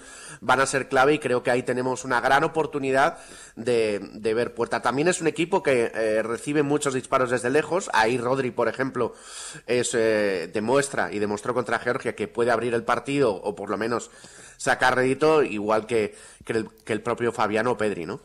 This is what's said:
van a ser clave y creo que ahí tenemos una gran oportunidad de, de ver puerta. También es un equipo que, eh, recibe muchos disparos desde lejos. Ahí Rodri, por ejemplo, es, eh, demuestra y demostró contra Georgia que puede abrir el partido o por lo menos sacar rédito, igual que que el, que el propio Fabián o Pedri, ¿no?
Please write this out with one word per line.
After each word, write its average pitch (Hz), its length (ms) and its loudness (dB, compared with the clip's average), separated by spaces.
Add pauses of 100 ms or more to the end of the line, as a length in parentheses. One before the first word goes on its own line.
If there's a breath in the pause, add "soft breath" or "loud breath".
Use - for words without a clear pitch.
(400 loud breath)
van 127 220 2
a 160 40 4
ser 135 220 -2
clave 139 280 4
y 147 40 -4
creo 123 240 0
que 131 80 0
ahí 123 120 2
tenemos 123 420 -2
una 127 160 0
gran 135 240 4
oportunidad 143 720 0 (400 loud breath)
de, 113 420 0 (140)
de 110 200 -2
ver 117 200 -2
puerta. 113 280 -2
También 139 280 2
es 180 100 0
un 160 80 0
equipo 170 340 0
que, 123 320 2
eh, 110 300 0
recibe 143 400 -2
muchos 143 300 0
disparos 127 380 0
desde 123 180 0
lejos. 160 420 0
Ahí 110 260 2
Rodri, 123 340 0
por 113 180 0
ejemplo, 127 440 -2 (540 loud breath)
es, 120 260 0
eh, 104 600 2
demuestra 110 580 0
y 101 80 -4
demostró 104 340 -2
contra 113 260 -2
Georgia 123 360 -2
que 107 140 -4
puede 120 220 0
abrir 117 220 0
el 117 100 0
partido 123 500 0
o 95 240 -6
por 101 120 -8
lo 101 80 0
menos 113 320 -2 (460 loud breath)
sacar 127 400 2
rédito, 135 480 4
igual 107 440 0
que 110 280 0 (300 loud breath)
que - 80 -6
el, 110 160 -2 (160)
que 117 80 -4
el 107 80 -4
propio 117 300 -2
Fabián 107 360 0
o 120 100 0
Pedri, 95 280 -2
¿no? 90 200 -8